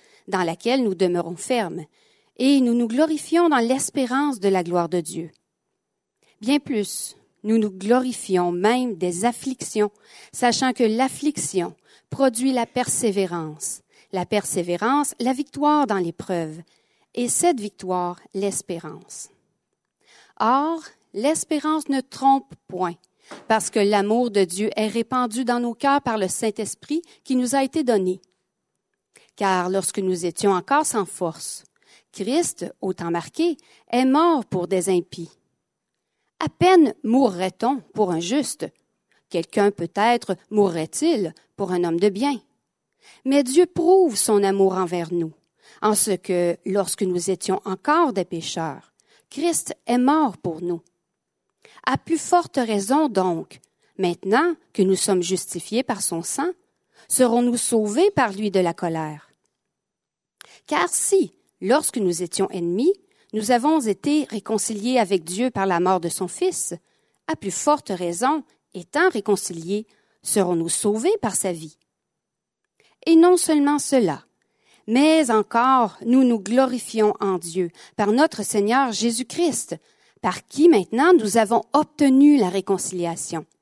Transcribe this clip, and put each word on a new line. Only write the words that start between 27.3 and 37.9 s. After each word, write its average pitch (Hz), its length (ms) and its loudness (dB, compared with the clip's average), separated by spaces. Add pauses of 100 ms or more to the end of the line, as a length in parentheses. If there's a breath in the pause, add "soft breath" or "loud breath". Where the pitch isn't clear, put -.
nous 247 180 0
a 269 100 2
été 294 200 -2
donné. 190 380 0 (1120 soft breath)
Car 185 340 0
lorsque 190 300 -4
nous 185 260 -2
étions 185 260 0
encore 269 340 0
sans 202 200 -2
force, - 600 -8 (480 soft breath)
Christ, 240 520 -4 (140)
au 190 140 -4
temps 170 180 -8
marqué, 294 460 -2 (340 soft breath)
est 254 140 2
mort 294 400 2
pour 175 220 -4
des 180 220 0
impies. 170 400 -2 (1120)
À 311 100 -4
peine 349 440 6 (100)
mourrait-on 220 720 0 (160)